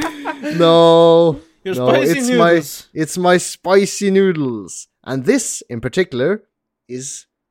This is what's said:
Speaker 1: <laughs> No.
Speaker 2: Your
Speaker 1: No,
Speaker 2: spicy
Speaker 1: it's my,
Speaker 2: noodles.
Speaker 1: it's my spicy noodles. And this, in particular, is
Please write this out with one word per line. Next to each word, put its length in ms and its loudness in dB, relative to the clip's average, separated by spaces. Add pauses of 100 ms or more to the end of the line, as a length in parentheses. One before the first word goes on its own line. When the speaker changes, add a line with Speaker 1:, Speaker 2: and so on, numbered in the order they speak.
(540)
Speaker 1:
<laughs> 40 -6
No. 840 4 (240)
Speaker 2:
Your 120 -6
Speaker 1:
No, 140 -2
Speaker 2:
spicy 300 2
Speaker 1:
it's 100 -4
my, 220 2
Speaker 2:
noodles. 420 -4
Speaker 1:
it's 240 -6
my 200 2
spicy 760 0
noodles. 760 -2 (160)
And 220 -6
this, 440 -2
in 120 -10
particular, 600 -4 (440)
is 380 -14 (260)